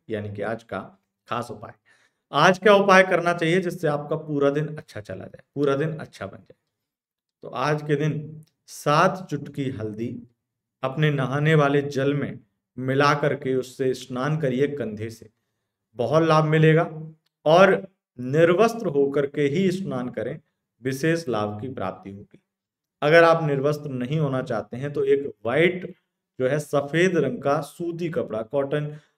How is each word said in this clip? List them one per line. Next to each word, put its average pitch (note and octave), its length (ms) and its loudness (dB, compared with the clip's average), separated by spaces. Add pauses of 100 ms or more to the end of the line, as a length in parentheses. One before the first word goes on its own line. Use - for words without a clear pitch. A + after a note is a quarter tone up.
(100)
यानी G#2 220 -6
कि G#2+ 100 -10
आज A2+ 200 -8
का F#2+ 160 -10 (500)
खास A#2 220 -6
उपाय। G#2 240 -16 (580)
आज F3 260 6
क्या G#3 160 6
उपाय F#3+ 280 8
करना F3 300 0
चाहिए E3+ 280 0
जिससे E3 280 -4
आपका D3 280 -4
पूरा C#3+ 340 0
दिन D#3 260 -4
अच्छा - 240 -16
चला F#2+ 240 -12
जाए, - 180 -20 (120)
पूरा C#3 220 0
दिन D#3+ 200 -4
अच्छा A#2 300 -12
बन - 120 -16
जाए? - 220 -20 (840)
तो - 60 -16
आज D3 340 -2
के D#3 140 0
दिन - 460 -4 (240)
सात - 640 0
चुटकी C#3 400 -6
हल्दी A2 520 -8 (600)
अपने D3+ 280 0
नहाने C#3+ 440 0
वाले C#3+ 280 4
जल C#3 320 -2
में B2 240 -6 (400)
मिला C3+ 360 2
करके C3+ 400 -2
उससे B2+ 400 -2
स्नान C3 440 -6
करिए C3+ 300 0
कंधे A2 420 -8
से, - 180 -20 (680)
बहुत B2 260 2
लाभ D#3 220 4
मिलेगा। D#3 400 4 (600)
और F#3+ 420 6 (320)
निर्वस्त्र E3+ 680 2
होकर C#3+ 400 0
के D3 160 -4
ही D#3 280 2
स्नान C#3 380 -6
करें, A#2 320 -8 (420)
विशेष D3+ 460 -2
लाभ G#2 320 -4
की G2+ 80 -10
प्राप्ति F#2 420 -8
होगी। G2 300 -20 (640)
अगर E3 220 8
आप D#3+ 200 4
निर्वस्त्र D3 460 -2
नहीं B2+ 280 -4
होना C3 240 -2
चाहते A#2 340 -8
हैं C#3+ 160 -8
तो C#3+ 120 -2
एक C#3 220 2 (180)
व्हाइट F3+ 500 0 (460)
जो B2+ 80 0
है D3 100 0
सफेद D#3+ 580 0
रंग B2+ 260 -2
का C#3+ 180 0
सूती E3+ 480 -8
कपड़ा, A#2 340 -4
कॉटन D3 540 -4 (220)